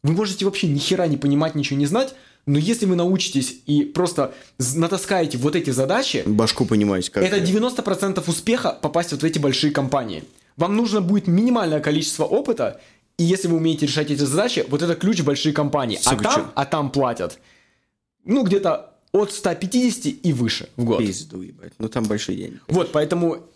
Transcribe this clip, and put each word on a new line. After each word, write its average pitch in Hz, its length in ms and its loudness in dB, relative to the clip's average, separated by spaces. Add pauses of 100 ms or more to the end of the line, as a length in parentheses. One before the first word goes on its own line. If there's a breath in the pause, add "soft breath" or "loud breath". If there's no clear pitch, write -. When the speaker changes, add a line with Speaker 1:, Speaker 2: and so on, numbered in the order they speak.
Speaker 1:
Вы 151 100 2
можете 196 320 -2
вообще 196 220 0
ни 143 100 2
хера 175 300 0
не 143 100 0
понимать, 143 380 2
ничего 143 240 -2
не 143 80 2
знать, 247 260 0 (320 loud breath)
но 143 140 2
если 214 260 0
вы 185 100 4
научитесь 185 600 0 (100)
и 147 180 4
просто 147 500 -2 (260 loud breath)
з-, 131 180 -2
натаскаете 170 640 0
вот 147 160 0
эти 143 160 0
задачи, 135 540 0
Speaker 2:
Башку 107 400 2
понимаете, 101 460 2
как 202 120 2
Speaker 1:
это 196 140 2
Speaker 2:
это. 170 80 2
Speaker 1:
девяносто 226 360 0
процентов 190 480 -2
успеха 226 500 0
попасть 156 320 -2
вот 143 120 -4
в - 20 0
эти 156 140 0
большие 147 320 2
компании. 127 520 -2 (320 soft breath)
Вам 180 200 0
нужно 214 260 2
будет 190 260 2
минимальное 185 520 2
количество 147 460 0
опыта, 196 540 -2 (380 loud breath)
и 170 60 2
если 185 240 2
вы 165 100 2
умеете 160 300 0
решать 147 240 -2
эти 143 120 -2
задачи, 175 460 0
вот 143 140 0
это 170 120 0
ключ 185 260 0
в 135 40 0
большие 143 280 0
компании. 139 520 -2
А 127 60 4
Speaker 2:
Сука, 107 120 0
Speaker 1:
там, 254 120 2
Speaker 2:
че? - 180 -2
Speaker 1:
а 139 120 -2
там 143 260 -2
платят, 123 480 -2 (840 soft breath)
ну, 240 200 2
где-то 185 480 0 (220)
от 202 180 2
ста 175 240 -2
пятидесяти 220 540 0
и 175 240 -2
выше 120 420 -2
в 123 80 -2
год. 113 160 2
Speaker 2:
Пизду, 92 420 -4
ебать. 90 380 -18
Ну, 113 100 -4
там 113 160 -2
большие 104 320 -2
деньги. - 300 -12
Speaker 1:
Вот, 170 240 0
поэтому... 165 520 0 (120)